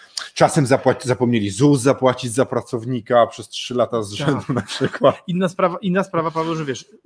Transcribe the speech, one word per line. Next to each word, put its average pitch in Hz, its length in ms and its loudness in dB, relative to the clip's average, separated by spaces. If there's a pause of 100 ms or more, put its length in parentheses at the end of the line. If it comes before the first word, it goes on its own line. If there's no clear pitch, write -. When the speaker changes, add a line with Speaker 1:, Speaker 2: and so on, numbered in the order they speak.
(340)
Speaker 1:
czasem 147 320 4
zapłaci-, 123 420 2
zapomnieli 120 420 0
zus 135 300 4
zapłacić 127 520 2
za 123 140 2
pracownika 120 800 0
przez - 220 -14
trzy - 260 -10
lata 117 280 0
z 101 160 -10
Speaker 2:
Tak. 143 100 -4
Speaker 1:
rzędu 135 240 -2
na 120 100 -2
przykład. - 640 0
Speaker 2:
Inna 180 220 -2
sprawa, 180 320 -2
inna 185 240 0
sprawa, 165 260 -4
Paweł, 160 240 -4
że 160 100 -4
wiesz, 131 200 -8 (220)